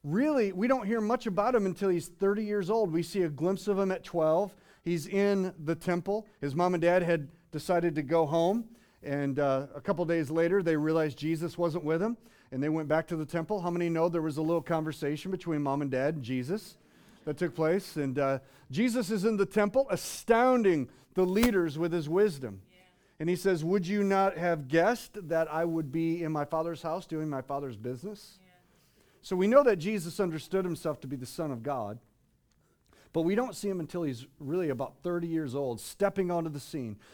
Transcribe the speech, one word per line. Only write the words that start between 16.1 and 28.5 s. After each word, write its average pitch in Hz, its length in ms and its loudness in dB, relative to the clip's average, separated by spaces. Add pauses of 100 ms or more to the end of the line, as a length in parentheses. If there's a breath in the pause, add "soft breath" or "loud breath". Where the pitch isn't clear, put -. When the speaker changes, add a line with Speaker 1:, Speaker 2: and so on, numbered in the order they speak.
Speaker 1:
and 143 80 -8
Jesus 127 540 -4 (460 soft breath)
that 151 140 -6
took 175 180 -2
place? 165 400 0
And, 139 240 -2
uh, 135 200 2 (300 soft breath)
Jesus 220 400 0
is 202 160 0
in 220 120 2
the 196 80 4
temple, 214 440 2
astounding 226 1000 2 (260 loud breath)
the 185 100 4
leaders 185 540 2
with 170 120 0
his 165 160 -2
wisdom. 143 640 0
Speaker 2:
Yeah. - 80 -20 (420 soft breath)
Speaker 1:
And 156 100 -2
he 180 60 2
says, 175 280 0
"Would 175 240 0
you 202 160 0
not 196 340 2
have 165 300 -2
guessed 175 600 0
that 160 220 0
I 160 140 0
would 160 260 -2
be 165 320 0
in 156 80 -2
my 147 140 -2
Father's 160 360 -4
house 165 260 -4
doing 156 220 -4
my 139 120 -4
Father's 139 360 -8
business?" 127 640 -10
Speaker 2:
Yeah. - 100 -20 (680 soft breath)